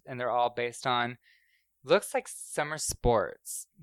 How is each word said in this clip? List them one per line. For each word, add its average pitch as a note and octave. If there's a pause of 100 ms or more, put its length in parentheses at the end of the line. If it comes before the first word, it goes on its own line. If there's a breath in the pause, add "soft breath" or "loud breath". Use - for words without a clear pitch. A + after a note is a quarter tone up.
and B2+
they're B2
all A#2+
based A#2+
on, A#2+ (640)
looks E3+
like B3+
summer D3+
sports, - (160)